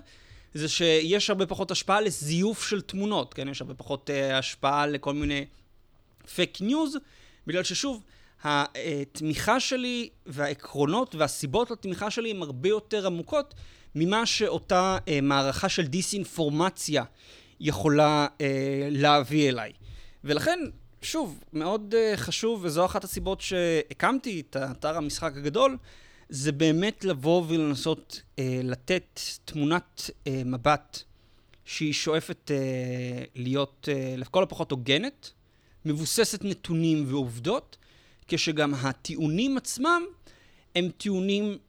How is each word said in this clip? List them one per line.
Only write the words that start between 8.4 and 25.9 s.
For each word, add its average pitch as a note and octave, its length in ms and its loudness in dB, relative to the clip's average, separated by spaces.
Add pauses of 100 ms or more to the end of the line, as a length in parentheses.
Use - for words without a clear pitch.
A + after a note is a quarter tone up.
התמיכה D3 1160 0
שלי B3 480 -2 (180)
והעקרונות D3 880 -2
והסיבות D#3 560 0
לתמיכה G3+ 400 -6
שלי A#3 200 -2
הן F#3+ 120 -6
הרבה C#3+ 260 -2
יותר G#3 380 0
עמוקות F#3+ 480 -2 (400)
ממה G3 320 4
שאותה, F#3+ 720 2 (100)
אה, D3+ 140 2
מערכה C#3 460 2
של F3 180 0
דיסאינפורמציה D#3 1200 0 (580)
יכולה, D3 640 6 (140)
אה, C#3 500 0
להביא D3 580 4
אליי. A2+ 240 -2 (520)
ולכן, D#3 340 2 (440)
שוב, A3 500 -6
מאוד, G3+ 460 -2
אה, A3 180 4
חשוב, A3 480 -2
וזו E3 200 2
אחת F#3+ 200 0
הסיבות F#3 360 -4
שהקמתי F3 1000 0
את - 160 -8
האתר C3+ 400 -4
המשחק D3 400 -4
הגדול, G#3+ 400 2 (520)